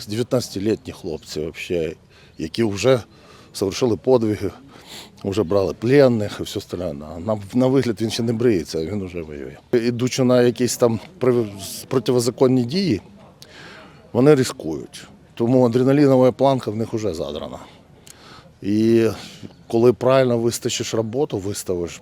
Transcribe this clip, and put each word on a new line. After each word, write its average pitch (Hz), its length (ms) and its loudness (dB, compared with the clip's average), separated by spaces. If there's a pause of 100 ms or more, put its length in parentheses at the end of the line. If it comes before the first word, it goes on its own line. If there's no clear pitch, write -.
дев'ятнадцятилітні 107 840 -4
хлопці, - 460 -10
вообще, 82 560 -6 (420)
які - 260 -4
вже 110 360 2 (540)
совершили 101 440 0
подвиги, 107 540 0 (720)
вже 98 200 0
брали 90 300 0
пленних 120 680 2
і 98 40 -8
все 101 160 -8
остальне. 87 340 -8
На, 76 260 -14
на, 104 220 -4 (120)
на 127 140 2
вигляд 123 340 0
він 113 80 -2
ще 120 140 -4
не 120 100 -2
бриється, 92 520 0
він 98 200 -6
вже 85 160 -10
воює. 71 360 -14 (160)
Ідучи 120 500 0
на 123 180 4
якісь 123 360 2
там 113 220 2 (180)
при-, 120 280 2 (420)
противозаконні 127 760 2
дії, 139 380 -2 (1120)
вони 139 220 6
ризикують. 80 720 -4 (260)
Тому 123 320 4
адреналінова 131 680 4
планка 131 400 0
в 104 40 -8
них 110 180 -6
вже 107 200 -4
задрана. 76 460 -8 (1040)
І 113 460 4 (600)
коли 117 260 6
правильно 127 440 2
вистачиш 117 560 -4
роботу, 113 440 -2
виставиш, 90 640 -6